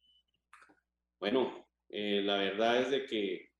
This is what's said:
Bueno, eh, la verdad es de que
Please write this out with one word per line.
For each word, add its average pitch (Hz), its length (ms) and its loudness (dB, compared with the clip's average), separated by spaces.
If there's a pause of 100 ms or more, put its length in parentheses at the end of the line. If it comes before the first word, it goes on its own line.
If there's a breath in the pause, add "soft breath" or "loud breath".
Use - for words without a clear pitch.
(1200)
Bueno, 120 460 0 (220)
eh, 104 360 -2
la 101 120 2
verdad 110 460 2
es 131 80 -2
de 135 160 0
que 98 540 -4